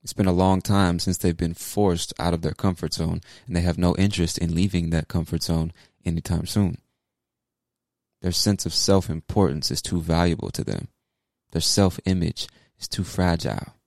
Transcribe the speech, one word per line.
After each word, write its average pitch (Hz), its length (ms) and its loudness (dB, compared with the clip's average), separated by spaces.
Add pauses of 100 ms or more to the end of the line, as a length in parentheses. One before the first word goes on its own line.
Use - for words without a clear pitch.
It's - 120 -10
been 101 120 2
a 92 60 4
long 92 300 4
time 95 360 2
since 90 200 -2
they've 85 180 0
been 87 160 -2
forced 92 680 -2
out 87 140 0
of 82 80 -2
their 82 140 -2
comfort 87 400 -2
zone, 85 260 -4 (260)
and 87 80 -10
they 85 60 2
have 85 160 0
no 87 200 2
interest 95 420 0
in 85 160 -2
leaving 87 360 0
that 80 180 -2
comfort 82 340 -2
zone 82 320 -2 (320)
anytime 82 400 -2
soon. 101 320 0 (1400)
Their 90 100 0
sense 101 320 0
of 82 80 -4
self-importance 82 1000 2
is - 120 -4
too - 180 -2
valuable 82 520 0
to - 120 -6
them. 50 240 -6 (600)
Their 85 100 -2
self-image 92 880 2 (300)
is - 100 -12
too - 160 -4
fragile. 82 680 -2 (120)